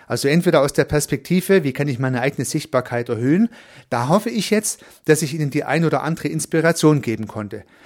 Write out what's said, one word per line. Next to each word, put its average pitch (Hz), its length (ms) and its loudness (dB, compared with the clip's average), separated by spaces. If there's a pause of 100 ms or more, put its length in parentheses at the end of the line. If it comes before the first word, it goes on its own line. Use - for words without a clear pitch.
Also 117 200 -2
entweder 160 360 4
aus 143 100 0
der 147 120 2
Perspektive, 175 760 0
wie 139 80 0
kann 143 160 -4
ich 127 120 -4
meine 127 220 -2
eigene 135 240 -2
Sichtbarkeit 120 640 -2
erhöhen? 139 400 2 (420)
Da 120 160 -2
hoffe 208 240 2
ich 220 180 -4
jetzt, 208 300 -2 (260)
dass 151 160 4
ich 151 140 -4
Ihnen 151 160 -2
die 143 140 -2
ein 160 200 0
oder 143 160 0
andere 151 280 -4
Inspiration 156 760 2
geben 110 240 -4
konnte. 107 360 -10 (220)